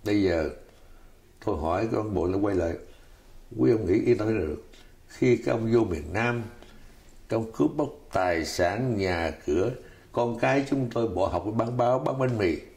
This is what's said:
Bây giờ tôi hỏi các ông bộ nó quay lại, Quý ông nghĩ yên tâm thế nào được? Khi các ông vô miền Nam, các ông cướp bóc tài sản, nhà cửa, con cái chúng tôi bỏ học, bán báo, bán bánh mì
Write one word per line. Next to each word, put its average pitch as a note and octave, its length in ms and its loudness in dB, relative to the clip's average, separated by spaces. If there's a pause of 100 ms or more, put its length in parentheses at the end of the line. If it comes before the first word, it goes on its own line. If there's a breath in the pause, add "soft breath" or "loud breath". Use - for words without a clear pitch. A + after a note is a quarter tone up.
Bây G#2 200 2
giờ E2 260 2 (960 soft breath)
tôi G2+ 120 0
hỏi F2 340 0
các - 60 0
ông G#2+ 160 -4
bộ E2+ 140 2
nó F#2+ 100 0
quay G2+ 180 0
lại, E2 180 0 (840 soft breath)
Quý B2+ 140 4
ông G#2+ 140 2
nghĩ - 200 4
yên A#2+ 120 4
tâm G#2+ 100 -2
thế A2+ 60 0
nào F2+ 140 -2
được? D2+ 160 -8 (440 loud breath)
Khi B2 300 2
các - 140 -2
ông A2+ 220 0
vô A#2 100 6
miền D#2+ 300 -6
Nam, A#2 300 -2 (880 loud breath)
các A2+ 80 0
ông A2+ 140 -4
cướp D3 240 2
bóc D3 140 -2 (240)
tài F2 320 2
sản, G#2+ 520 0
nhà E2+ 340 0 (140)
cửa, F#2 260 2 (400 loud breath)
con A#2+ 280 -2
cái C3+ 300 2
chúng C3+ 240 0
tôi A#2 140 0
bỏ F#2 200 0
học, F2 180 -2 (100)
bán A#2 220 -2
báo, B2 220 2
bán C3+ 200 -2
bánh B2+ 180 0
mì F2 200 2 (200)